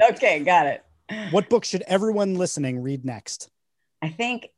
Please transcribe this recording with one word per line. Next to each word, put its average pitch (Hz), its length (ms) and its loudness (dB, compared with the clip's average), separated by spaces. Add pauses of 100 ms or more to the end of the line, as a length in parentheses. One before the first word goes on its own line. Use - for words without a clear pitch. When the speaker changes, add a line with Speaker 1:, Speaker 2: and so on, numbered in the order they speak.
Speaker 1:
Okay, 202 360 2
got 165 240 4
it. - 160 -6 (480)
Speaker 2:
What 196 180 2
book 233 140 2
should - 240 -4
everyone 196 480 0
listening 143 440 -2
read 131 240 -6
next? - 460 -10 (520)
Speaker 1:
I 160 60 -4
think 233 500 -6